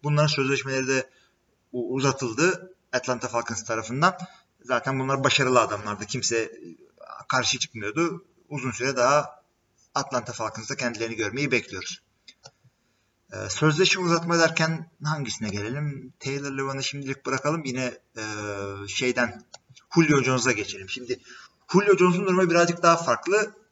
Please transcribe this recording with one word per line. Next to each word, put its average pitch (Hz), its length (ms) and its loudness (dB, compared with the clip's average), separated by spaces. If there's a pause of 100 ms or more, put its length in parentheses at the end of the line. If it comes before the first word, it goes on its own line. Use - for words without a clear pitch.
Bunların 147 240 4
sözleşmeleri 135 600 0
de 131 220 0 (640)
u-, 123 220 -4
uzatıldı 135 800 0 (180)
Atlanta 123 360 -2
Falcons 117 360 -4
tarafından. 123 540 -2 (460)
Zaten 127 360 -2
bunlar 135 240 -2
başarılı 127 360 4
adamlardı. 104 460 -2
Kimse, 117 320 -2
e, 110 120 -4 (800)
karşı 127 300 0
çıkmıyordu. 147 640 -4 (240)
Uzun 131 220 -6
süre 123 260 -2
daha 139 460 2 (520)
Atlanta 123 380 -4
Falcons'ta 113 440 -6
kendilerini 113 400 -4
görmeyi 117 340 -2
bekliyoruz. - 520 -4 (1300)
Ee, 101 160 -8
sözleşme 160 540 2
uzatma 170 360 2
derken 165 520 0 (140)
hangisine 139 440 -4
gelelim? 127 720 -6
Taylor 139 380 -6
Lewan'ı 135 260 -4
şimdilik 135 420 -8
bırakalım. 147 380 -2
Yine, 127 340 -4 (180)
e, 110 60 -10 (680)
şeyden 123 560 -2 (500)
Julio 151 280 6
Jones'a 127 300 2
geçelim. 98 360 -6
Şimdi 123 320 -8 (520)
Julio 196 240 6
Jones'un 180 300 4
durumu 180 240 4
birazcık 170 320 4
daha 170 140 8
farklı. 180 580 0 (180)